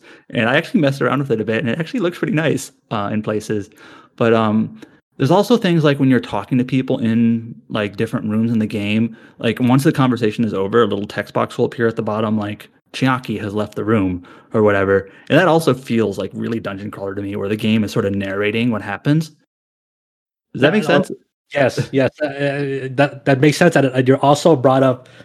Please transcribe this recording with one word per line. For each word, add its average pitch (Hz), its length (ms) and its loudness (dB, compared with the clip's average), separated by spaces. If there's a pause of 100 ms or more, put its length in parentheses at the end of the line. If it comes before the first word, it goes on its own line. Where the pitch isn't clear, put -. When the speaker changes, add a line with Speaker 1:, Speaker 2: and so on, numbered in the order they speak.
(300)
Speaker 1:
And 113 180 -2
I 131 80 2
actually 165 240 0
messed 139 220 0
around 127 160 0
with 139 120 -4
it 110 100 0
a 101 40 -6
bit, 113 160 -2
and 120 80 -4
it 117 100 -2
actually 170 220 -6
looks 170 180 -4
pretty - 140 -4
nice, 151 400 -2 (180)
uh, 101 220 -4
in 107 100 -2
places. 107 460 -4 (480)
But, 117 160 2
um, 110 480 2 (380)
there's 139 120 2
also 202 280 4
things 170 260 2
like 143 160 2
when 131 80 4
you're 127 100 4
talking 113 380 -4
to 123 80 2
people 127 340 -2
in, 113 560 0 (140)
like, 104 280 -4
different 113 340 -4
rooms 113 200 0
in 113 80 0
the 107 80 0
game, 107 480 -2 (240)
like, 117 220 -2
once 127 240 4
the 165 80 4
conversation 117 500 0
is 104 120 -2
over, 101 280 2
a 110 40 2
little 101 200 -4
text - 280 -8
box 117 240 -4
will 120 80 0
appear 117 200 -2
at 113 100 -2
the 113 60 -4
bottom, 107 360 -2
like, 104 320 -10 (240)
"Chiaki 127 440 -2
has 107 140 -8
left 104 220 -4
the 104 100 -8
room," 95 420 0 (280)
or 113 80 2
whatever. 98 480 2 (180)
And 139 100 4
that 185 80 4
also 160 280 2
feels, 107 420 -2
like, 98 160 -8
really 110 260 -6
dungeon 98 320 -10
crawler 98 240 -10
to 101 80 -8
me, 101 140 -8
where 98 140 -4
the 107 60 -2
game 110 280 0
is 101 80 -6
sort 110 140 0
of 101 80 0
narrating 104 560 -2
what 104 100 -2
happens. 139 520 -2 (1200)
Does 113 80 -6
that 143 60 4
Speaker 2:
Yeah, 208 120 2
Speaker 1:
make 156 80 -2
Speaker 2:
no, - 0 -
Speaker 1:
sense? 185 220 2 (420)
Speaker 2:
yes, 139 400 0
yes. 135 180 2 (100)
Uh, 151 40 -4
uh, 139 680 -4
that, 139 340 -2
that 131 140 4
makes 147 180 4
sense. 175 180 4
And, 135 100 4
and 127 220 2
you 131 80 6
also 147 400 4
brought 131 260 4
up, 127 260 0 (160)